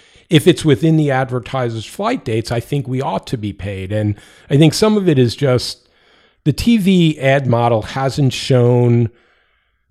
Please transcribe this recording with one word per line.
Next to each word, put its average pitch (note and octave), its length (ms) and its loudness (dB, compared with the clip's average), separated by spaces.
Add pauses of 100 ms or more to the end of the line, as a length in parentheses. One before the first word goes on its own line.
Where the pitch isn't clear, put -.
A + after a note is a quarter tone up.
(300)
If D#3 160 4
it's E3+ 180 2
within D#3+ 340 2
the D3+ 120 0
advertiser's B2 760 -4
flight A3+ 380 -6
dates, A2+ 280 -4
I - 80 -2
think C3+ 280 -6
we B2+ 140 -6
ought F3+ 260 -6
to C3+ 100 -6
be G#2 160 -6
paid. F#2+ 380 -10
And G#2+ 240 -2 (340)
I C#3+ 80 2
think D#3 180 6
some G#3+ 200 2
of F#3+ 140 0
it C#3+ 80 2
is B2 180 2
just - 540 -4 (540)
the D3 100 0
T A#3 240 2
V F3 420 2
ad C3+ 280 0
model A#2 340 2
hasn't C3+ 520 -2
shown A#2+ 760 2 (800)